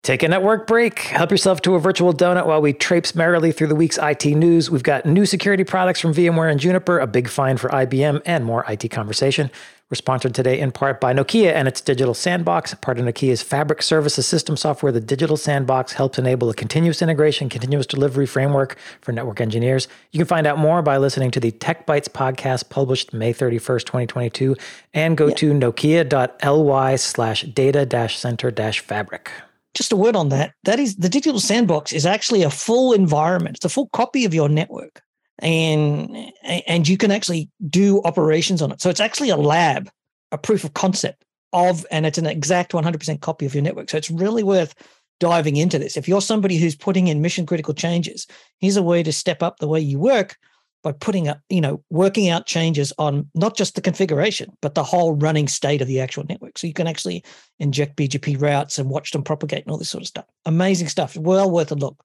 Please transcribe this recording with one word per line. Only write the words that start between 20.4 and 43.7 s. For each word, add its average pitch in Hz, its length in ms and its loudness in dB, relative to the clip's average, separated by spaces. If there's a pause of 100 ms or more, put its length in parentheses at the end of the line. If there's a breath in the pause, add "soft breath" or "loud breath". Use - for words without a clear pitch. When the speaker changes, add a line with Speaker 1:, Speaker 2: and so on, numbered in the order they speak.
Speaker 1:
out 143 100 2
more 160 240 4
by 143 160 2
listening 135 320 0
to 123 100 -2
the 117 120 0
Tech - 340 -6
Bytes 147 240 -2
podcast 131 640 -4
published 131 420 -2
May 113 180 0
thirty-first, 117 540 -2
twenty 123 220 -4
twenty-two, 127 480 -2 (360 loud breath)
and 160 240 0
go 151 120 4
Speaker 2:
Yeah. - 80 2
Speaker 1:
to 147 180 2
nokia 147 560 2
dot 131 300 0
L 147 240 4
Y 135 320 4
slash 113 480 -2
data 135 420 2
dash 117 320 -2
center 123 320 -4
dash 110 300 -4
fabric. 104 500 -8 (460)
Speaker 2:
Just - 160 -2
a 226 40 4
word 214 200 4
on 160 140 2
that. 139 340 -2
That 226 160 2
is, 233 160 0
the 185 120 0
Digital 269 320 0
Sandbox 180 540 0
is 156 100 -2
actually 202 380 2
a 151 80 4
full 247 420 2
environment. 170 680 2
It's - 80 -10
a 165 40 0
full 277 200 -2
copy 254 360 0
of 175 80 0
your 151 160 2
network. - 540 -4 (340)
And, 156 960 0 (340)
and 170 200 2
you 190 100 4
can 208 140 2
actually 175 400 -4 (180)
do 196 320 4
operations 160 600 2
on 135 80 -2
it. 131 100 -12
So 180 80 2
it's - 100 -2
actually 226 300 -2
a 170 80 2
lab, 147 500 2 (440)
a - 80 -6
proof 202 240 0
of 151 100 -8
concept - 500 -2 (300)
of, 180 380 2
and 160 160 0
it's 151 100 -2
an 165 80 -2
exact 160 480 -2
one 165 100 -2
hundred 165 140 -2
percent 147 240 -6
copy 156 240 -6
of 131 80 -4
your 143 100 -2
network. - 280 -6